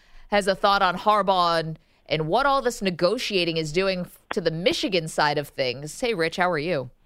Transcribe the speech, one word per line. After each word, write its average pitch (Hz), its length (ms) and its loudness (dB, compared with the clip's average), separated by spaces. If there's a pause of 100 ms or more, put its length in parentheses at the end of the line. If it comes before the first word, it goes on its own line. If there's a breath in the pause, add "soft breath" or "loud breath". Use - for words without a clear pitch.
(280 soft breath)
has 202 180 2
a 196 80 2
thought 202 260 2
on 180 160 2
Harbaugh 185 640 2
and, 160 180 -8 (280)
and 156 200 -2
what 226 200 2
all 269 160 2
this 233 180 -4
negotiating 180 760 0
is 156 120 -4
doing 180 360 -2 (260)
to 214 80 -2
the 165 100 0
Michigan 185 580 -2
side 151 280 0
of 147 120 -2
things. 135 520 -6
Hey, 233 140 -2
Rich, 165 220 -2
how 180 140 2
are 175 80 -2
you? 143 300 -4 (180)